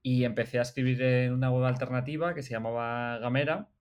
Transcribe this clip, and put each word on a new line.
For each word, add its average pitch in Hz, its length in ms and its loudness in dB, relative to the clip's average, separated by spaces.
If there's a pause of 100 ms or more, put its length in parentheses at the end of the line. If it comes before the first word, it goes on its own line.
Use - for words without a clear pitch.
Y 123 240 2
empecé 117 340 -2
a 120 40 2
escribir 127 400 0
en 123 300 4
una 127 180 2
web 127 140 2
alternativa 127 680 -2
que 151 100 -8
se 123 80 -10
llamaba 117 680 -4
Gamera 143 500 0 (120)